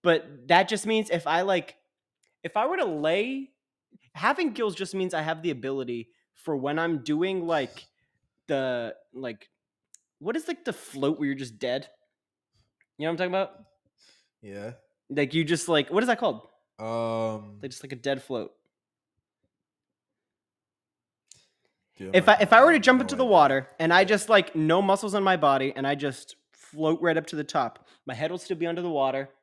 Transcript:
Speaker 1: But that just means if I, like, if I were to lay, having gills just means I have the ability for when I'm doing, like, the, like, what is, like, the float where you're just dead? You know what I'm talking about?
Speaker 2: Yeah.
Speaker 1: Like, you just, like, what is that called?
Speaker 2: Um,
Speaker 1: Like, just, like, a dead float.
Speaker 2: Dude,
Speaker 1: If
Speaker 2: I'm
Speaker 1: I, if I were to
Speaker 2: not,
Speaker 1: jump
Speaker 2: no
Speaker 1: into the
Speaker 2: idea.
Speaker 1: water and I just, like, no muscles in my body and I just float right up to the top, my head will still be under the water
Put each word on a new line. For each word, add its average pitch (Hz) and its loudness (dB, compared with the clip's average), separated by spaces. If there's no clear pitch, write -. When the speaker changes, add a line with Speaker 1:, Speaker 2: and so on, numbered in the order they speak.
Speaker 1:
But 143 0
that 185 6
just 208 -4
means 220 -2
if 160 -2
I, 165 0
like, 190 -2
if 170 -6
I 233 0
were 370 -2
to 311 -2
lay, 196 -4
having 269 -2
gills 208 -4
just 190 -10
means 185 -4
I 156 -4
have 160 -6
the 170 -4
ability 123 -8
for 156 -8
when 143 -4
I'm 165 -2
doing, 170 -2
like, 151 -4
the, 127 -4
like, 123 -12
what 214 -6
is, 320 -8
like, - -10
the 214 -6
float 139 -4
where 147 -4
you're 139 -4
just 123 -12
dead? 131 -6
You 151 -8
know 170 -2
what 160 -6
I'm 180 -2
talking - -
about? - -4
Speaker 2:
Yeah. 101 -14
Speaker 1:
Like, 143 -2
you 160 0
just, 165 -4
like, 151 0
what 202 0
is 247 -2
that 233 0
called? 135 -4
Speaker 2:
Um, 113 -6
Speaker 1:
Like, 135 -12
just, - -18
like, 135 -14
a - -10
dead 131 -4
float. 113 -8
Speaker 2:
Dude, 95 -10
Speaker 1:
If 185 6
Speaker 2:
I'm 214 10
Speaker 1:
I, - 4
if 196 4
I 233 10
were 320 10
to 294 4
Speaker 2:
not, 202 -2
Speaker 1:
jump 254 6
Speaker 2:
no - 0
Speaker 1:
into 262 -6
the 247 0
Speaker 2:
idea. 214 2
Speaker 1:
water 135 6
and 165 2
I 190 8
just, 196 0
like, 196 4
no 160 4
muscles 196 0
in 202 0
my 185 2
body 139 2
and 135 -4
I 143 0
just 139 -8
float 156 -2
right 165 2
up 156 -2
to - -12
the 147 -6
top, - -4
my 131 2
head 156 -4
will 180 -8
still 175 -8
be 170 -4
under 170 -4
the 175 -4
water 135 -2